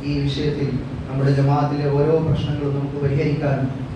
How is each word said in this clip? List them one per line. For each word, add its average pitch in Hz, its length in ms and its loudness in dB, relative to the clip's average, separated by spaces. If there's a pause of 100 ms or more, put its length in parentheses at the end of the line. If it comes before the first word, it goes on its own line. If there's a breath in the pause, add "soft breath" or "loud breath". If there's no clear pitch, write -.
ഈ 143 40 0 (120)
വിഷയത്തിൽ 135 440 -2 (380)
നമ്മുടെ 139 300 2
ജമാഅത്തിലെ 139 500 2 (100)
ഓരോ 151 160 4 (140)
പ്രശ്നങ്ങളും 143 500 0
നമുക്ക് 139 260 -4
പരിഹരിക്കാനും 139 680 0 (260)